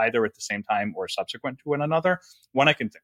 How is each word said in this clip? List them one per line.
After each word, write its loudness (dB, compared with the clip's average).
either 2
at -8
the -20
same -6
time -2
or -6
subsequent -8
to -10
one -2
another. 0
One 6
I 8
can -4
th-, -18